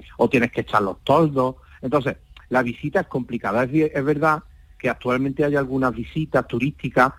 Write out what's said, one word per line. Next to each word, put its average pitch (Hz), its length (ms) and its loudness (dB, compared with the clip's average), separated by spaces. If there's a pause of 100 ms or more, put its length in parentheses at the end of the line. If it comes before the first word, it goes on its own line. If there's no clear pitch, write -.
(180)
o 120 120 2
tienes 120 220 0
que 113 100 -6
echar 107 200 0
los 98 220 -4
toldos. 139 520 2 (260)
Entonces, 135 340 -2 (340)
la 123 140 2
visita 147 380 -4
es - 60 -6
complicada. 117 560 -2
Es 127 80 -4
vie-, 156 220 2
es 139 120 -2
verdad 151 380 0 (340)
que 123 120 -4
actualmente 131 540 -2
hay 143 140 2
algunas 131 360 0
visitas 127 540 -4
turísticas, 131 720 0